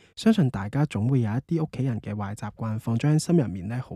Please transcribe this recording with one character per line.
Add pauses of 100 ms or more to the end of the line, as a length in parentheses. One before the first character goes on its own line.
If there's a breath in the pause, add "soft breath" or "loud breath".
(180 soft breath)
相
信
大
家
總
會
有
一
啲
屋
企
人
嘅
壞
習
慣
放
咗
喺
心
入
面
呢，
好